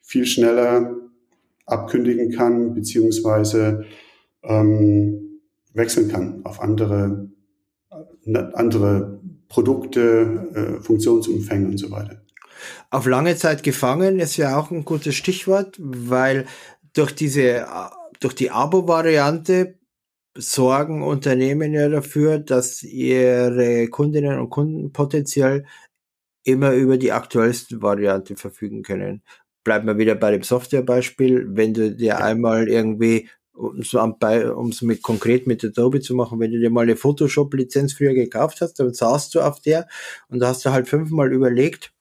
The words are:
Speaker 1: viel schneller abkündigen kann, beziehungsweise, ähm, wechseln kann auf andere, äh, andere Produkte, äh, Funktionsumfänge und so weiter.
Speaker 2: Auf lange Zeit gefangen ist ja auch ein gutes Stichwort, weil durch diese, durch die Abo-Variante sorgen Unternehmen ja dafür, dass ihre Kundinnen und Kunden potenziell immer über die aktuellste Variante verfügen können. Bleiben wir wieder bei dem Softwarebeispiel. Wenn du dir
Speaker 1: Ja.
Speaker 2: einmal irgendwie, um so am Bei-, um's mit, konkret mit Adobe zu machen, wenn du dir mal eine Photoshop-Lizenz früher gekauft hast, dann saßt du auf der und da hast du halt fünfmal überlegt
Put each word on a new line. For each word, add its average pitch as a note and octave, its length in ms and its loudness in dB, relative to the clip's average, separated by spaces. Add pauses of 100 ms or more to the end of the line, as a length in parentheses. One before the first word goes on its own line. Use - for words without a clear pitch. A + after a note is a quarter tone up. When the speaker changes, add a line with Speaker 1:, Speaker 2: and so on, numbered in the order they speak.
Speaker 1:
viel B2 240 -2
schneller A#2+ 680 2 (680)
abkündigen A#2+ 680 0
kann, A#2+ 440 0
beziehungsweise, G#2+ 1120 0 (560)
ähm, G#2 1000 2 (320)
wechseln A2+ 360 0
kann F#2+ 360 -6
auf - 160 -14
andere, G2+ 680 -2 (600)
äh, - 480 -8 (140)
andere G2+ 680 0 (280)
Produkte, A2+ 1300 0
äh, - 40 -14
Funktionsumfänge G#2+ 880 0
und G2 100 -4
so G2 120 -8
weiter. G#2 320 -12 (680)
Speaker 2:
Auf B2+ 160 -2
lange D3+ 300 2
Zeit D#3 260 0
gefangen E3+ 560 0
ist D#3+ 180 -2
ja C#3+ 220 0
auch D3+ 120 -4
ein D#3+ 140 -6
gutes D3+ 300 -4
Stichwort, F#3+ 640 -2
weil C3 680 -2 (480)
durch D3 220 0
diese, C3 520 0 (540)
durch - 140 -2
die - 160 -2
Abo-Variante E3 1300 2 (600)
sorgen C#3 640 0
Unternehmen C#3+ 720 0
ja D3 160 2
dafür, D3 500 0
dass B2+ 440 -2
ihre B2 1080 2
Kundinnen C#3+ 500 -2
und B2 120 -6
Kunden D3+ 420 -4
potenziell C#3+ 720 0 (800)
immer C3 300 2
über C3 240 2
die B2+ 140 0
aktuellste A#2 680 -2
Variante G2+ 560 0
verfügen G#2 460 -12
können. G2 400 -8 (420)
Bleiben G#2+ 220 0
wir G#2+ 100 0
wieder A2 180 2
bei G#2 180 2
dem G2 100 0
Softwarebeispiel. B2+ 1080 0
Wenn A2 200 2
du G#2+ 180 0
dir A2+ 160 -4
Speaker 1:
Ja. G#2 120 2
Speaker 2:
einmal A2+ 500 0
irgendwie, A2 600 0 (240)
um A#2 300 -10
so A2+ 160 -2
am A2+ 200 0
Bei-, A2+ 320 2
um's A#2 320 -6
mit, A2+ 200 -2
konkret A#2 440 0
mit A#2 180 -2
Adobe B2 360 0
zu C3 140 -6
machen, A#2 240 -2
wenn A2+ 140 -2
du A#2 80 -2
dir A#2 100 2
mal A#2+ 120 2
eine A#2 140 4
Photoshop-Lizenz C#3 960 0
früher C#3 180 2
gekauft B2+ 480 0
hast, E3+ 140 -4
dann B2 180 0
saßt B2 420 -2
du E3 60 2
auf C#3+ 200 -2
der D#3+ 280 0 (400)
und B2 120 -4
da B2 80 2
hast B2+ 180 -2
du C3 40 2
halt C3 160 2
fünfmal D3+ 460 0
überlegt C3 680 0